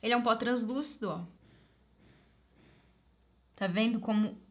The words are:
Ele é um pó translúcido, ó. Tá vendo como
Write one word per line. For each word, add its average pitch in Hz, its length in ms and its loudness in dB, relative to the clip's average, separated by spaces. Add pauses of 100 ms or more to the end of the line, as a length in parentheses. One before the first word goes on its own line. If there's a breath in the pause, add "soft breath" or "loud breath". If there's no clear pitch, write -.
Ele 226 100 2
é 240 40 4
um 240 60 0
pó 226 120 4
translúcido, 240 720 -2
ó. 165 120 -4 (2250 soft breath)
Tá 196 120 -2
vendo 220 320 2
como 214 360 0 (160)